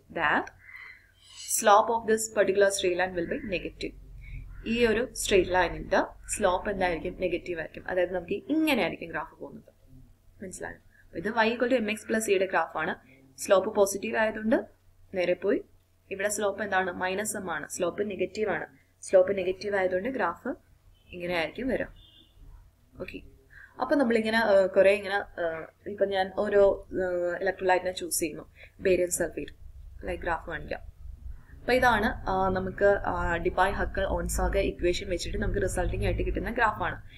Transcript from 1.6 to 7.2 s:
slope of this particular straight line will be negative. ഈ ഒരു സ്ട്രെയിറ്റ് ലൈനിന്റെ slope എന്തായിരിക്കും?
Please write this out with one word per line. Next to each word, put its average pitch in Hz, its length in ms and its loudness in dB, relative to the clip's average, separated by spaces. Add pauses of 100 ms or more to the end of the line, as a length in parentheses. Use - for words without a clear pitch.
slope 220 300 6
of 226 100 0 (100)
this 220 120 2 (160)
particular 196 300 6
straight 180 320 0
line 185 160 -2
will 170 140 -2
be 262 80 -4 (180)
negative. - 380 -8 (720)
ഈ 233 200 2
ഒരു 226 280 0
സ്ട്രെയിറ്റ് 180 360 2
ലൈനിന്റെ 170 520 2 (340)
slope 196 340 0
എന്തായിരിക്കും? 180 500 -2